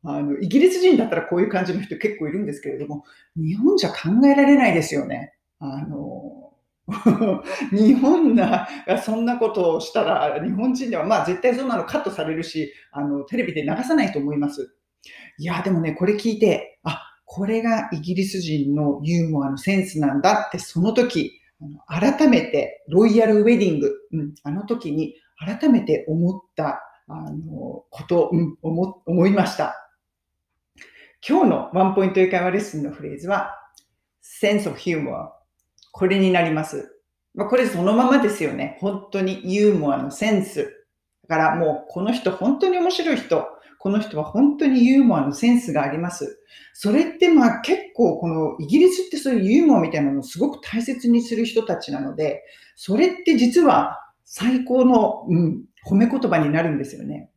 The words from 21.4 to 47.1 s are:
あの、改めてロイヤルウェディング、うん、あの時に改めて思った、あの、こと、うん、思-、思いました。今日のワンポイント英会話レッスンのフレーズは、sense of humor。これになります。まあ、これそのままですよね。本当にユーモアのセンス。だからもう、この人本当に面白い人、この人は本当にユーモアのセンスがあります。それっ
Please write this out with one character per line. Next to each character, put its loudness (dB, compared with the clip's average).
あ -18
の、 4
改 4
め 6
て -4
ロ 6
イ 4
ヤ 6
ル 4
ウ 4
ェ 6
デ 2
ィ 2
ン -2
グ、 0
う -6
ん、 -8
あ -8
の -6
時 -6
に -4
改 -2
め 6
て -2
思 0
っ -14
た、 -6
あ -14
の、 -12
こ -18
と、 2
う 0
ん、 -2
思-、 -4
思 2
い 4
ま 2
し -8
た。 -6
今 2
日 4
の -4
ワ 2
ン -6
ポ 2
イ 2
ン -2
ト 2
英 4
会 0
話 0
レ -2
ッ 0
ス -8
ン -4
の -6
フ -16
レ -10
ー -14
ズ -10
は、 -4
sense -2
of -8
humor。 -6
こ -2
れ 2
に 4
な 4
り 0
ま -2
す。 -12
ま -4
あ、 -8
こ 2
れ 4
そ -4
の 2
ま 4
ま 6
で 2
す -2
よ -4
ね。 -8
本 -6
当 -4
に -4
ユ 4
ー 2
モ 0
ア -2
の -6
セ -4
ン 2
ス。 -8
だ 0
か 2
ら 2
も -2
う、 -20
こ -6
の -2
人 -2
本 -2
当 2
に 0
面 0
白 -2
い -2
人、 -2
こ -6
の 0
人 -8
は -4
本 2
当 0
に 4
ユ 6
ー 6
モ 4
ア 0
の -2
セ 0
ン 6
ス -8
が 2
あ -2
り -6
ま -4
す。 -10
そ -2
れ 4
っ 0